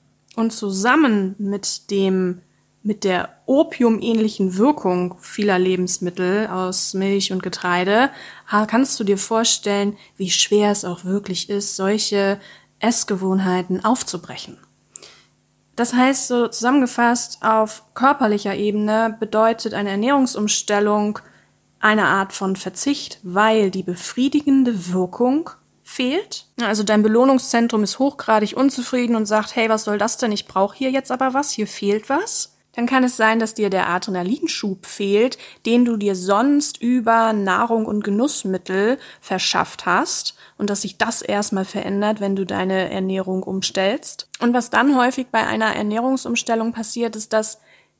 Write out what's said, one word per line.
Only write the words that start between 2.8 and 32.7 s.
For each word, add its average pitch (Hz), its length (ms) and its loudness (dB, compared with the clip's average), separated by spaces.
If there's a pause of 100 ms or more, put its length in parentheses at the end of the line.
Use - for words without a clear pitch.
mit 208 220 -4
der 185 240 0 (180)
opiumähnlichen 220 1120 0
Wirkung 180 640 0
vieler 202 380 -2
Lebensmittel 185 880 0
aus 185 480 -2
Milch 196 380 0
und 185 100 -4
Getreide, 185 680 0 (360)
ha-, 214 200 0
kannst 247 320 2
du 226 60 -4
dir 196 140 2
vorstellen, 208 800 0 (200)
wie 185 140 -4
schwer 208 400 2
es 196 140 0
auch 175 200 -8
wirklich 190 460 -4
ist, 202 260 -2
solche 202 640 0 (380)
Essgewohnheiten 190 1080 0
aufzubrechen. 175 720 -4 (1200)
Das 240 160 0
heißt, 262 360 2
so 240 180 2
zusammengefasst, 240 960 0
auf 220 400 0 (120)
körperlicher 214 600 0
Ebene 214 640 0
bedeutet 220 560 0
eine 202 160 -2
Ernährungsumstellung 208 1300 0 (680)
eine 208 220 4
Art 196 260 0
von 190 240 -4
Verzicht, - 640 -4
weil 208 480 2
die 190 120 -4
befriedigende 247 1080 0
Wirkung 240 600 0 (320)
fehlt. 277 640 -4 (160)
Also 214 200 0
dein 214 200 4
Belohnungszentrum 233 840 4
ist - 140 -2
hochgradig 220 580 0
unzufrieden 247 600 0
und 220 100 0
sagt, 214 280 0
„Hey, 226 140 2
was 220 160 0
soll 208 140 -2
das 208 180 0
denn? 233 160 -2
Ich 202 140 -6
brauch 196 260 0
hier 262 180 -4
jetzt 269 220 -2
aber 262 220 0
was, 285 160 -2
hier 214 160 -4
fehlt 208 420 -2
was.“ - 480 -4 (180)